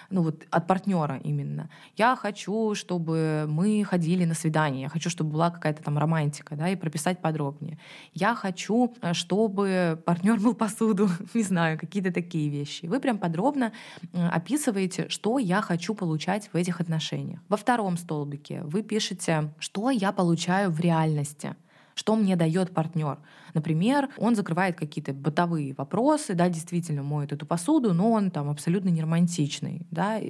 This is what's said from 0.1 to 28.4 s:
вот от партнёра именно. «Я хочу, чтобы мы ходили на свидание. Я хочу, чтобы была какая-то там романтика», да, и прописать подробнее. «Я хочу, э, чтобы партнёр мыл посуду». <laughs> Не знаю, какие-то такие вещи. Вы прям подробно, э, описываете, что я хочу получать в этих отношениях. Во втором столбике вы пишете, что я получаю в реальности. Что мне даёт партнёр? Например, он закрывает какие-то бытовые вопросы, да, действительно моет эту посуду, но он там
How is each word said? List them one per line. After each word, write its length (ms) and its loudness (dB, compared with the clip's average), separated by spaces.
вот 280 -2
от 160 0
партнёра 560 0
именно. 480 -4
«Я 200 4
хочу, 580 -2
чтобы 720 0
мы 360 2
ходили 400 2
на 100 2
свидание. 480 0
Я 60 -6
хочу, 200 -4
чтобы 220 -2
была 200 2
какая-то 340 -2
там 140 0
романтика», 580 0
да, 120 -2
и 80 0
прописать 460 -2
подробнее. 560 -4
«Я 220 0
хочу, 580 0
э, 120 0
чтобы 880 0
партнёр 360 2
мыл 140 4
посуду». 540 2
<laughs> 140 -12
Не 80 2
знаю, 360 0
какие-то 340 -4
такие 360 -2
вещи. 380 -6
Вы 120 0
прям 200 0
подробно, 540 0
э, 160 0
описываете, 800 0
что 300 0
я 240 2
хочу 320 -2
получать 580 -2
в 40 -4
этих 240 0
отношениях. 680 -4
Во 80 2
втором 400 0
столбике 680 -6
вы 180 -2
пишете, 760 -2
что 320 -2
я 220 2
получаю 580 2
в 100 0
реальности. 760 0
Что 200 0
мне 220 4
даёт 380 2
партнёр? 440 -2
Например, 540 2
он 180 4
закрывает 400 0
какие-то 380 -6
бытовые 600 0
вопросы, 600 0
да, 160 4
действительно 520 -4
моет 300 -2
эту 140 -6
посуду, 480 2
но 180 4
он 180 2
там 200 -2